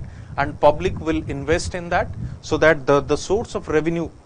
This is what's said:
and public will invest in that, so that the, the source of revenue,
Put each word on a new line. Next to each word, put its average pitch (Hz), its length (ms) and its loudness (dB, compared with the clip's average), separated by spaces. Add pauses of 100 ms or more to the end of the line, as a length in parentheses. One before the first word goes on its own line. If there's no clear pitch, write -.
(380)
and 143 220 -2
public 156 400 4
will 156 300 0
invest 143 460 -2
in 175 140 -8
that, 170 180 0 (340)
so - 160 -2
that 156 280 4
the, 143 160 6
the 139 160 0
source - 380 -2
of 196 120 -6
revenue, 160 420 0 (160)